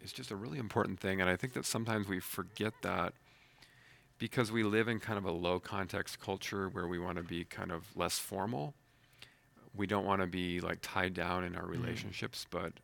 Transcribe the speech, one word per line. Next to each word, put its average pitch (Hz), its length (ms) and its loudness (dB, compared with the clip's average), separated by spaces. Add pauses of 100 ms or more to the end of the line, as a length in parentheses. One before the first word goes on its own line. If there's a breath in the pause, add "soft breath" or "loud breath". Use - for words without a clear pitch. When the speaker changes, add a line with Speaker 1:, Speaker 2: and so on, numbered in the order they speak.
Speaker 1:
is - 100 -10
just - 180 -8
a 104 60 -4
really 135 220 -6
important 101 420 0
thing, 95 200 2
and 92 100 6
I 90 60 6
think 127 180 -2
that - 100 -2
sometimes 110 420 0
we 95 140 0
forget - 640 -2
that 90 320 2 (1040 loud breath)
because 113 340 2
we 113 100 4
live 107 260 4
in 110 120 0
kind 107 180 -2
of 98 60 -2
a 90 80 0
low 87 260 2
context 98 600 -4
culture 98 480 -2
where 90 180 -2
we 87 120 0
wanna 87 240 -2
be 85 220 -4
kind 90 280 -8
of - 240 -8
less 90 220 2
formal. 123 560 -2 (1000 loud breath)
We 98 120 0
don't 98 180 4
wanna 95 220 4
be, 87 340 2
like, 87 220 0
tied 92 320 0
down 90 300 0
in 87 120 -4
our 85 80 -4
Speaker 2:
Mm. 87 60 -4
Speaker 1:
relationships, - 800 -4
but, 85 340 -2